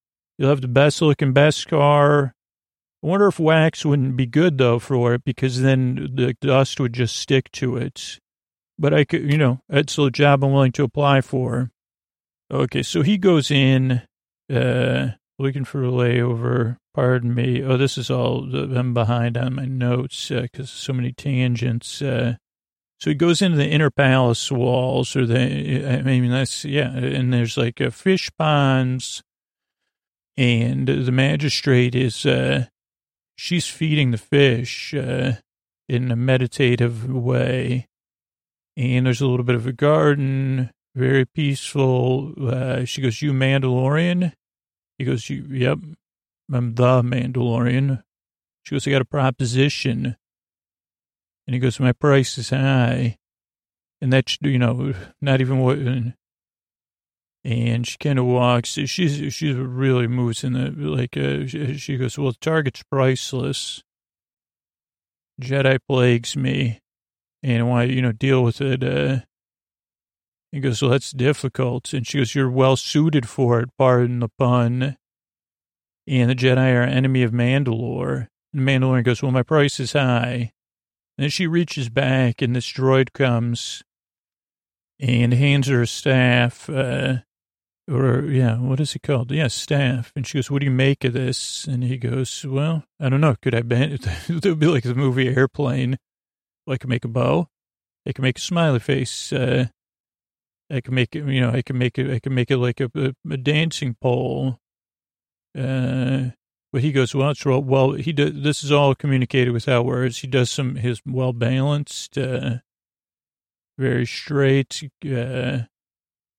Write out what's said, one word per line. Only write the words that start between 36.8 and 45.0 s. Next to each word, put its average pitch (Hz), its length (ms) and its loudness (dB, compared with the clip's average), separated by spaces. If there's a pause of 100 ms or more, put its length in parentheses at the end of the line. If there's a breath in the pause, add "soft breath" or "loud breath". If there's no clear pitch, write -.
way, 127 800 -2 (920)
and 127 280 2
there's 127 160 0
a 143 60 2
little 123 180 0
bit 123 100 2
of 117 100 -4
a 127 80 -6
garden, 135 960 0 (260)
very 131 300 2
peaceful. 135 1120 0
Uh, 127 480 -2
she - 160 -8
goes, 120 200 -2
"You 147 120 0
Mandalorian?" 135 1000 0 (640)
He 127 80 -6